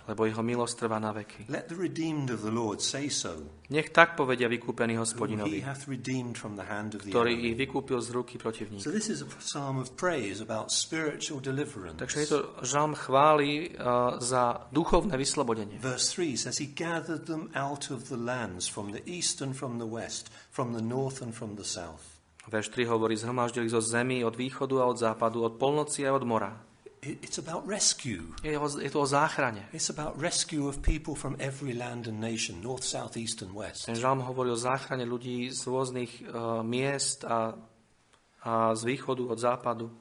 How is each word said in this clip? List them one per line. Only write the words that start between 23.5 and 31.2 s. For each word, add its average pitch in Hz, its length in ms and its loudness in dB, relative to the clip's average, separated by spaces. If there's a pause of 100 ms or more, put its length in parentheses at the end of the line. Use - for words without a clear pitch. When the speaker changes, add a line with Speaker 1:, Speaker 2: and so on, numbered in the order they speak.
Speaker 1:
ich 113 80 2
zo 117 80 6
zemi 120 400 2
od 113 160 0
východu 131 460 0
a - 20 6
od 120 160 4
západu, 113 400 2
od 113 160 2
polnoci 147 480 2
a 135 80 4
od 131 160 2
mora." 107 240 2 (500)
Speaker 2:
It, 139 160 -8
it's - 200 -8
about 165 280 -6
rescue. 107 640 0 (160)
Speaker 1:
Je 151 80 0
o, 147 120 0 (120)
je - 80 -2
to 143 160 2
o 143 80 4
záchrane. 139 640 2
Speaker 2:
It's - 160 -2
about - 320 -6
rescue 151 480 0
of 139 160 -6
people 156 320 2
from 135 240 -4